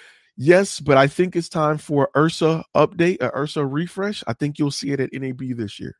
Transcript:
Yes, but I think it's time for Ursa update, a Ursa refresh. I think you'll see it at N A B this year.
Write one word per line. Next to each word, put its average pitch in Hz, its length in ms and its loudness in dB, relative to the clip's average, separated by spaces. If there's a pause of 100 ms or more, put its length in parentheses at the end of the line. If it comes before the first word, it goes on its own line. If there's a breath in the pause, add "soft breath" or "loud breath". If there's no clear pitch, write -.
(380 soft breath)
Yes, 180 420 4
but 139 180 4
I 135 80 8
think 180 300 0
it's 170 140 -4
time 156 280 0
for 143 400 0
Ursa 160 460 2 (120)
update, 170 460 2
a 123 160 -2
Ursa 147 260 -2
refresh. 175 640 -4
I 117 80 -4
think 147 240 -4
you'll 143 140 0
see - 180 -6
it 139 100 -2
at 127 140 -4
N 131 120 -10
A 131 80 -4
B 127 200 -6
this 113 260 -6
year. - 200 -12